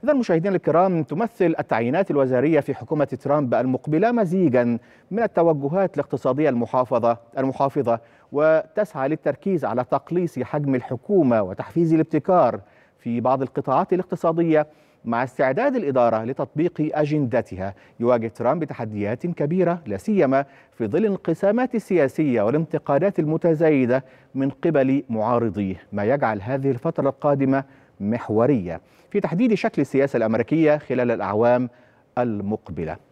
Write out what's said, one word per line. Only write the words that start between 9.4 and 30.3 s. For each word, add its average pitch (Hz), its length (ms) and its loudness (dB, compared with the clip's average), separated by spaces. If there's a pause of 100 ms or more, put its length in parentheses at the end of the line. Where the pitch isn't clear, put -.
على 120 200 -2
تقليص 165 540 -4
حجم 139 360 -2
الحكومة 127 680 0
وتحفيز 160 520 -2
الابتكار 151 680 2 (380)
في 117 220 -4
بعض 131 220 0
القطاعات 139 500 -2
الاقتصادية، 165 760 0 (380)
مع 117 200 -2
استعداد 156 520 0
الإدارة 123 480 2
لتطبيق 151 720 -4
أجندتها. 127 800 -2 (260)
يواجه 117 280 2
ترامب 131 360 -2
تحديات 110 600 -6
كبيرة، 170 600 -2
لا 98 100 -6
سيما 139 480 2 (280)
في 113 140 -6
ظل 113 120 0
الانقسامات 208 760 -2
السياسية 147 680 0
والانتقادات 151 760 0
المتزايدة 151 840 2 (300)
من 135 160 -2
قبل 139 580 0
معارضيه، 107 680 -2 (160)
ما 101 120 -4
يجعل 113 380 0
هذه 135 280 -2
الفترة 139 380 -2
القادمة 135 560 0 (360)
محورية 107 800 0 (300)
في 202 100 0
تحديد 202 340 0
شكل 190 280 -2
السياسة 135 340 0
الأمريكية 120 600 2